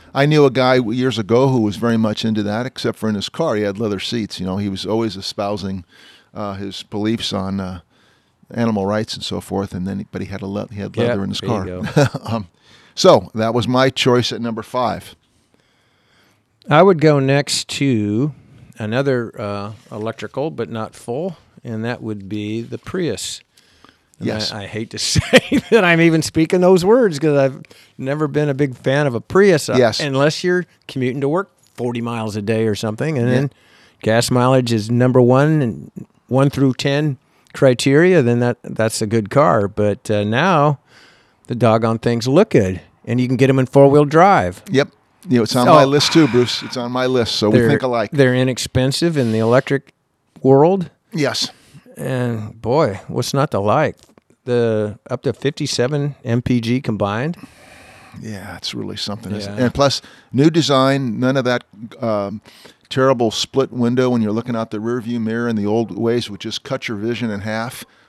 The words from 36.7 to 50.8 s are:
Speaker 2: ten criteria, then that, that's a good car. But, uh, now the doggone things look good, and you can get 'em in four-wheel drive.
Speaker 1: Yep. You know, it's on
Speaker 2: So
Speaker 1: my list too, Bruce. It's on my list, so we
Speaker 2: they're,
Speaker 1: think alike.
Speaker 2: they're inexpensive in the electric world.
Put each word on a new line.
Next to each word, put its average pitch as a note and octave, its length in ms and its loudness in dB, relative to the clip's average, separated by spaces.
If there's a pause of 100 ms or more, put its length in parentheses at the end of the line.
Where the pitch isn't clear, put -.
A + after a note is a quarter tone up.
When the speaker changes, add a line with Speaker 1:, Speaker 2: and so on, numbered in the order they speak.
Speaker 2:
ten C#3+ 440 -2 (340)
criteria, C#3+ 720 4
then A#2+ 180 2
that, A#2+ 220 0
that's - 400 -4
a A2 40 -2
good A2 240 -2
car. C3+ 380 2
But, G#2 420 -2
uh, G#2 140 0
now C#3+ 540 2 (680)
the B2+ 80 -6
doggone A2+ 440 2
things A#2 280 -2
look D#3 240 4
good, F#2 300 2 (240)
and A#2+ 160 -2
you B2+ 80 0
can C3 80 0
get C3 140 4
'em C3+ 80 4
in B2+ 80 2
four-wheel C#3+ 400 6
drive. D#3+ 640 4
Speaker 1:
Yep. C#3+ 180 2 (400)
You B2 100 4
know, A#2 60 4
it's B2 120 -2
on B2 100 4
Speaker 2:
So F3 80 8
Speaker 1:
my C#3+ 100 8
list C#3 280 2
too, D#3+ 160 6
Bruce. A#2+ 340 0
It's A#2 140 -12
on B2 160 -6
my B2+ 140 0
list, B2+ 300 0
so G#2+ 140 0
we B2+ 80 4
Speaker 2:
they're, A#2 120 4
Speaker 1:
think - 120 2
alike. A#2 300 -2
Speaker 2:
they're C3 220 4
inexpensive C3 800 0
in A#2+ 160 0
the A2 60 0
electric B2 540 0 (500)
world. D3+ 480 4 (220)